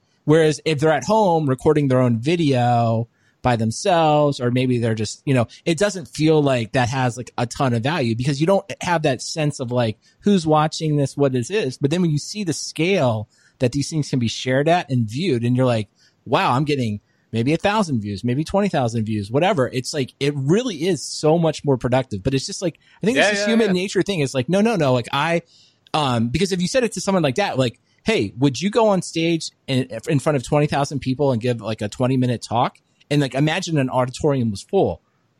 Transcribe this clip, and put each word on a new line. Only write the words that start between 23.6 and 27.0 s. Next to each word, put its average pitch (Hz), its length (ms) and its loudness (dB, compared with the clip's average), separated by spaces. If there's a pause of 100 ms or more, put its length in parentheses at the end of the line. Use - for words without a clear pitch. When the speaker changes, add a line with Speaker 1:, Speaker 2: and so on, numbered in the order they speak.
Speaker 2:
yeah. 180 160 0
Speaker 1:
nature 196 200 0
thing. 190 180 -2
It's 135 120 -2
like, 131 160 -2
no, 185 120 2
no, 220 160 2
no. 143 160 2
Like, 123 200 0
I, 160 300 0 (500)
um, 123 360 0
because 160 240 0
if 180 100 0
you 180 60 0
said 262 160 2
it 214 80 -4
to 185 80 -8